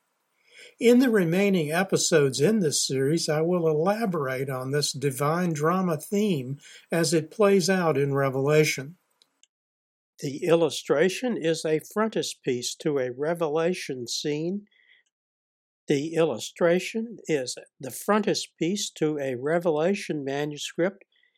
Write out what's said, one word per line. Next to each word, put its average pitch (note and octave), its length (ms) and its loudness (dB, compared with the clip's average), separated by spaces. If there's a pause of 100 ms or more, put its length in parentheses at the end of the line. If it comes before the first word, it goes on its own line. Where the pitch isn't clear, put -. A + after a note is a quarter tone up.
(800)
In A#3+ 200 8
the C4 100 4
remaining F#3 640 2
episodes D#3 680 2
in G#3+ 180 4
this D3+ 260 0
series, C#3+ 400 0
I D#3 140 0
will E3+ 260 0
elaborate D#3 840 0
on C3 220 -6
this D3 200 0
divine D3 640 -2
drama E3+ 420 0
theme D3 640 -2 (340)
as E3 220 2
it D#3 160 0
plays G3+ 400 4
out E3+ 260 2
in C#3 160 2
Revelation. C#3 840 2 (1200)
The D3 260 -8
illustration E3 920 2
is D#3+ 300 -2
a D#3 120 0 (140)
frontispiece D3+ 840 -4
to D3 220 -2
a B2+ 120 -2
Revelation D#3 1000 -4
scene. D#3+ 540 -4 (1300)
The D#3 260 0
illustration E3+ 1120 -2
is C3+ 320 -4 (200)
the C3+ 120 -12
frontispiece G3+ 1040 -2
to D3+ 260 0
a C3+ 160 -4
Revelation D#3+ 920 0
manuscript D3 800 -4 (340)